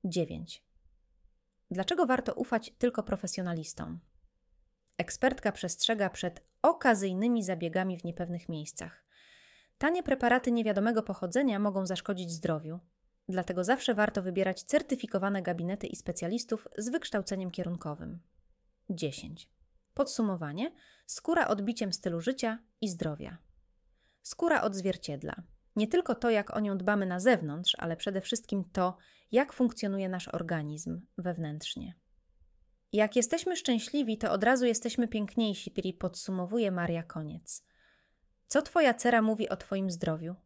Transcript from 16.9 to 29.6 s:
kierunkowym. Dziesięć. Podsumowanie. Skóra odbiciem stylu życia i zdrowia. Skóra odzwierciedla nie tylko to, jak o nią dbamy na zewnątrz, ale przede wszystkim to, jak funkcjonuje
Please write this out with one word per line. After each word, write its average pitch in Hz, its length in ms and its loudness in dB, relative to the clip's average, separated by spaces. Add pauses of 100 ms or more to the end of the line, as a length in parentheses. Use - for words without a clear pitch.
kierunkowym. 170 680 -6 (680)
Dziesięć. 160 600 -6 (440)
Podsumowanie. 202 760 -2 (340)
Skóra - 420 0
odbiciem 202 440 0
stylu 170 280 -2
życia 233 380 -2 (220)
i 214 80 -2
zdrowia. 170 500 -6 (840)
Skóra - 400 2
odzwierciedla 185 800 -2 (340)
nie 214 120 2
tylko 349 260 4
to, 233 160 2
jak 208 260 2
o 214 40 0
nią 202 180 0
dbamy 196 280 2
na 180 140 -2
zewnątrz, 180 580 4
ale 165 180 -2
przede 190 240 -2
wszystkim 196 440 -2
to, 180 320 0 (360)
jak 269 200 4
funkcjonuje 196 560 0